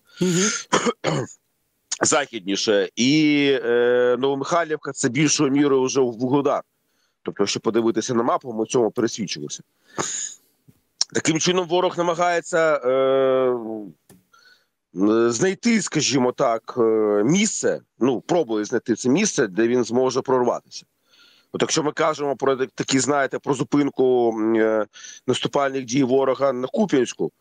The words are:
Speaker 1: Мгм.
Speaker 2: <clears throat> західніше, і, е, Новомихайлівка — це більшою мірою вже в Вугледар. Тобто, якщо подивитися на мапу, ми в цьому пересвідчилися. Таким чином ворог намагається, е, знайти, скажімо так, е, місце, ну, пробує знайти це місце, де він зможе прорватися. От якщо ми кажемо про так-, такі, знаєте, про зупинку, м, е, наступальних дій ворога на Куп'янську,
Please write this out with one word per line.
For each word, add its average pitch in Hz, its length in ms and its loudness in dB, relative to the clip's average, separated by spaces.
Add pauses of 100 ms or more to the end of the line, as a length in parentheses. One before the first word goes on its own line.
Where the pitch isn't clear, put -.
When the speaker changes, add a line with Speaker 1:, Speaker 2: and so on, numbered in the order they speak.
(200)
Speaker 1:
Мгм. 180 220 0 (600)
Speaker 2:
<clears throat> 143 240 -4 (760)
західніше, 104 960 0
і, 143 540 2 (140)
е, 123 540 2
Новомихайлівка — 143 760 -2
це - 140 -2
більшою 143 420 2
мірою 139 320 4
вже 127 180 0
в 123 120 2
Вугледар. 127 500 0 (600)
Тобто, 92 200 -4
якщо 101 180 -2
подивитися 113 540 0
на 117 80 0
мапу, 139 300 -2
ми 110 120 -2
в - 20 -6
цьому 117 240 2
пересвідчилися. 87 720 -6 (1500)
Таким 151 260 -2
чином 180 280 0
ворог 175 300 0
намагається, 170 840 0
е, 131 680 2 (1800)
знайти, 190 520 0
скажімо 131 500 0
так, 120 460 -2
е, - 20 0 (440)
місце, 120 560 0 (180)
ну, 117 220 0
пробує 117 440 -2
знайти 113 300 -2
це - 140 -4
місце, 143 380 0
де 101 220 0
він 123 160 2
зможе 123 380 0
прорватися. 123 600 -2 (680)
От - 100 -2
якщо 151 200 -2
ми 143 100 0
кажемо 147 440 -2
про 135 200 0
так-, 123 180 -4
такі, - 240 -2
знаєте, 135 400 0
про 135 160 -2
зупинку, 127 840 2
м, 110 200 0
е, 110 300 2 (400)
наступальних 135 580 -2
дій 123 180 0
ворога 131 500 2
на 127 140 -4
Куп'янську, 135 760 -2